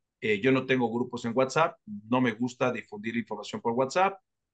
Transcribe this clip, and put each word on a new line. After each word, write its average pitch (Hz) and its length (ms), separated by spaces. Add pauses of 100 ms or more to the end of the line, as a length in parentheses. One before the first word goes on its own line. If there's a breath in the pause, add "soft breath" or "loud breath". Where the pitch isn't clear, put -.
(220)
Eh, 107 200
yo 131 100
no 131 140
tengo 127 260
grupos 120 340
en 113 100
WhatsApp. 135 500
No 107 360
me 120 120
gusta 123 380
difundir 107 440
información 107 460
por 117 120
WhatsApp. 185 460 (340)